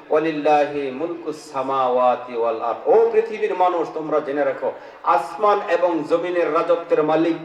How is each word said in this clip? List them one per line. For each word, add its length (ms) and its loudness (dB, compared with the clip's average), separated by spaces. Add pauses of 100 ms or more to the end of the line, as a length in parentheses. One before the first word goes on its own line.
(100)
"ওয়ালিল্লাহি 800 2
মুলকুস 640 -8
সামাওয়াতি 840 0
ওয়াল 240 -2
আরদ।" 280 -4
ও 240 6
পৃথিবীর 420 -2
মানুষ, 400 0
তোমরা 260 -2
জেনে 240 -2
রাখো, 280 -2 (300)
আসমান 680 0
এবং 400 0
জমিনের 460 0
রাজত্বের 480 2
মালিক 420 2